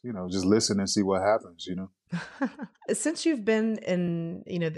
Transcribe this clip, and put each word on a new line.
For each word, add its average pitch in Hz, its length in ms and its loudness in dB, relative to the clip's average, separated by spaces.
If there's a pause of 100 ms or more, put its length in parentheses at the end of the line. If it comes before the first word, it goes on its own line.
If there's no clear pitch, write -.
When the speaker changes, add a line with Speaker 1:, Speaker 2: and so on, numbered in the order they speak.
Speaker 1:
you 123 80 -8
know, 90 160 -6
just 92 160 0
listen 104 340 4
and 98 100 0
see 104 140 2
what 95 180 2
happens," 98 460 0
you - 80 -6
know? 185 160 -8 (220)
Speaker 2:
<laughs> - 360 -4 (440)
Since 302 320 -2
you've 277 200 2
been 220 340 2
in, 175 680 -2
you 180 120 -4
know, 165 200 0